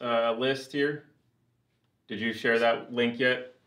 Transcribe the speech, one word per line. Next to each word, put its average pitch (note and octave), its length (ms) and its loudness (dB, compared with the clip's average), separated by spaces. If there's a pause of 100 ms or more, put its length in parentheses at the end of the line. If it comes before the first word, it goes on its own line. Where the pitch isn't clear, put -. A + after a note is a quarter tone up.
uh, A#2 360 2
list C3 360 -2
here? D3 320 -2 (1040)
Did G#2 120 -8
you A2+ 140 -2
share A#2 260 2
that A#2 340 2
link A#2+ 240 0
yet? B2+ 360 0 (140)